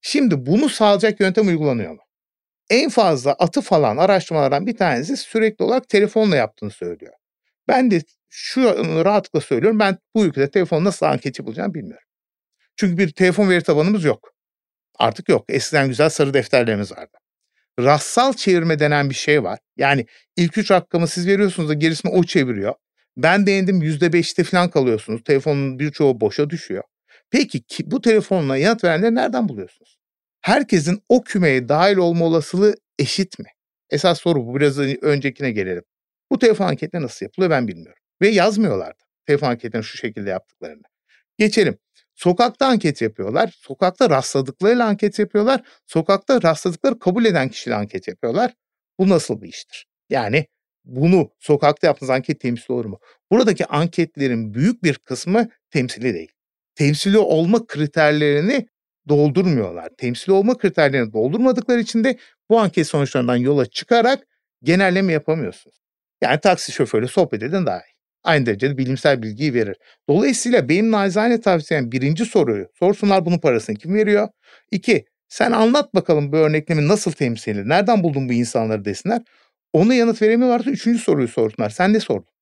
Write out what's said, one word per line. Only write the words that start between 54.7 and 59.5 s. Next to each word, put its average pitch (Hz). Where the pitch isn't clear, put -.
bir 147
kısmı 202
temsili 123
değil. 82
Temsili 151
olma 190
kriterlerini 151
doldurmuyorlar. 143